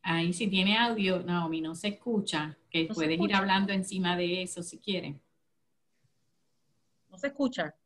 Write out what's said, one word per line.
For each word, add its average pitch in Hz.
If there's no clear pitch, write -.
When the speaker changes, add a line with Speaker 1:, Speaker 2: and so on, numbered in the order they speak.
Speaker 1:
ahí 170
sí 214
tiene 190
audio, 208
Naomi, 165
no 160
se 208
escucha, 170
que 165
Speaker 2:
¿No 160
se -
Speaker 1:
puedes 160
ir 165
Speaker 2:
escucha? 196
Speaker 1:
hablando 196
encima 185
de 180
eso 180
si -
quieren. 165
Speaker 2:
¿No 185
se 285
escucha? 254